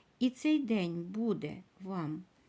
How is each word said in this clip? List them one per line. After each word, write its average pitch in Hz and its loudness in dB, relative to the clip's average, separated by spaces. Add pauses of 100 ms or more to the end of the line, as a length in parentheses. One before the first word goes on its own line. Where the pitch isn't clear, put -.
(180)
і 247 4
цей 311 2
день 185 0
буде 185 -2 (180)
вам 180 -4 (240)